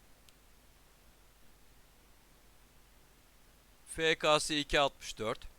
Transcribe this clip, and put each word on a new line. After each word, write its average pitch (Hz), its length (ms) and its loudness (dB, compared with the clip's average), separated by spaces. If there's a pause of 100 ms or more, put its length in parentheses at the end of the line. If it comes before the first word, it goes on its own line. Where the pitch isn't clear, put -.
(3750)
F 160 300 0
K'sı 151 380 2
iki 147 260 0
altmış - 380 -2
dört. 113 220 -6 (200)